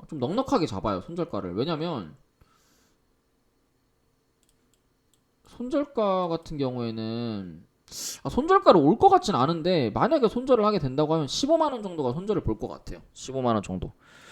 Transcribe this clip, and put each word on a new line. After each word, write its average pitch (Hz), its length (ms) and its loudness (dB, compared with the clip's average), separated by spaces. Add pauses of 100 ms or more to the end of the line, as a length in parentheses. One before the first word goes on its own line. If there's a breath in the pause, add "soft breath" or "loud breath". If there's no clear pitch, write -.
좀 156 100 -8
넉넉하게 190 460 0
잡아요, 101 360 -4
손절가를. 107 540 -8
왜냐면 143 600 -6 (3250)
손절가 220 800 -2
같은 165 280 -6
경우에는, 113 1080 -6 (600 loud breath)
아, 135 60 -6
손절가로 302 520 6
올 151 160 6
것 392 120 6
같진 359 260 4
않은데 156 560 2
만약에 220 360 2
손절을 247 380 2
하게 208 140 2
된다고 143 340 0
하면 156 140 0
십오만 302 460 0
원 226 100 -8
정도가 156 300 -4
손절을 185 300 -4
볼 110 140 -2
것 120 100 -8
같아요. 85 340 -14 (120)
십오만 131 420 -4
원 104 60 0
정도. 92 300 -8 (400 soft breath)